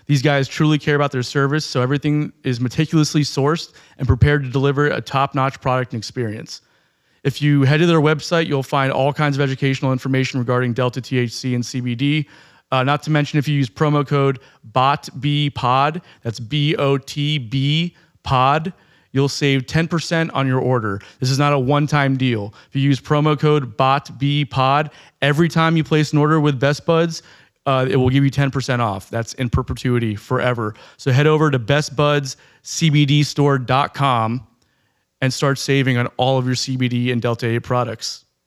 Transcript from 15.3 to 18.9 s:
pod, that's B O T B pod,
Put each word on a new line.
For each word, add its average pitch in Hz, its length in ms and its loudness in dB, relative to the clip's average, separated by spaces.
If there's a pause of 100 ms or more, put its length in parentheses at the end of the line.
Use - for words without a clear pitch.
pod, 139 520 0 (200)
that's 117 180 -8
B 147 380 -2
O 139 200 2
T 147 400 -4
B 139 600 -2 (260)
pod, 143 480 2 (400)